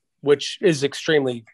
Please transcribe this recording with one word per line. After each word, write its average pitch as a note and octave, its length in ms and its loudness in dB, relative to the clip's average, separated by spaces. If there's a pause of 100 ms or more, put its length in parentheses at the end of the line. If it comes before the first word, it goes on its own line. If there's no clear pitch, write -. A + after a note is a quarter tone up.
(220)
which - 400 0
is D#3 220 2
extremely C3+ 720 -2